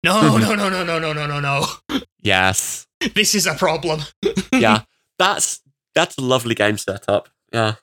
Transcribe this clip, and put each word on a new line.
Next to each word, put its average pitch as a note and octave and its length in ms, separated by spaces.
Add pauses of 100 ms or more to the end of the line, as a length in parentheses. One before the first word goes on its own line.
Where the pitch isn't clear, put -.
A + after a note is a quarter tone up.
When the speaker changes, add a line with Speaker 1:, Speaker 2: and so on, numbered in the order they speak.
Speaker 1:
No, F3 180
Speaker 2:
Mm-hmm. - 200
Speaker 1:
no, G#2+ 140
no, G3+ 140
no, F#3 140
no, E3 160
no, D#3 140
no, D3 120
no, C#3+ 140
no." C#3+ 600 (200)
Speaker 2:
Yes. F#2+ 640 (300)
Speaker 1:
This G#3 180
is F#3+ 140
a D#3 80
problem. D#3 480 (260)
<laughs> - 220
Speaker 2:
Yeah, A2 300 (360)
that's, - 440 (340)
that's E3 220
a C#3 40
lovely B2 320
game G#2 240
setup. G2 520 (220)
Yeah. G#2+ 320